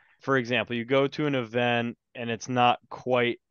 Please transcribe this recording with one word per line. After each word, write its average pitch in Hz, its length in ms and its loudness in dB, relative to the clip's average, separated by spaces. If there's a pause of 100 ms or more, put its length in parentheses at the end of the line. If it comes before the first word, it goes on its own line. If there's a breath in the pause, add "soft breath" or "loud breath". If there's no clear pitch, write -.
(220 soft breath)
for 135 160 0
example, 120 400 -2
you 117 80 -4
go 135 220 2
to 151 200 -4
an 139 80 0
event 120 600 0 (180)
and 117 160 -8
it's 110 160 -8
not 123 320 4 (100)
quite 120 600 -2